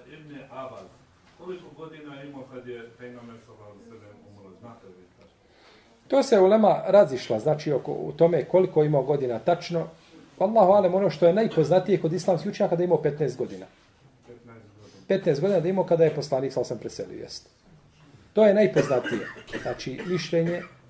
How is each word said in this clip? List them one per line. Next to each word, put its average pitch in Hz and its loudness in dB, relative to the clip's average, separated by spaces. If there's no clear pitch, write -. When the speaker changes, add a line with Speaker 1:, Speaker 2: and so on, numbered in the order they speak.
Speaker 1:
Ibn 151 -20
Abbas, - -16
koliko 180 -14
godina 151 -18
je 139 -18
imao 135 -16
kad 123 -16
je 117 -14
Pejgamber 120 -20
sallallahu 104 -20
alejhi 104 -20
ve 113 -20
sellem 101 -20
umro? 98 -20
Znate 117 -20
li 95 -20
tačno? 95 -20
Speaker 2:
To 269 2
se 214 4
ulema 190 4
razišla, 143 2
znači, 147 -2
oko, 139 -4
u 151 -8
tome 165 2
koliko 180 2
imao 151 2
godina 127 -2
tačno. 170 -4
Wallahu 202 4
alem, 185 4
ono 190 2
što 160 2
je 170 6
najpoznatije 185 2
kod 160 -2
islamskih 180 -2
učenjaka, 175 -2
da 170 0
je 180 0
imao 160 2
petnaest 147 -2
godina. 95 -10
Speaker 1:
Petnaest - -20
godina. - -20
Speaker 2:
Petnaest 180 0
godina 185 0
da 156 -2
je - 0
imao 190 0
kada 165 2
je 156 2
poslanik, 135 -4
sallallahu 127 -4
alejhi 110 -12
ve 117 -10
sellem, - -14
preselio, 107 -16
jest. - -18
To 214 6
je 196 6
najpoznatije. 143 0
Znači, 127 -10
mišljenje, 170 -2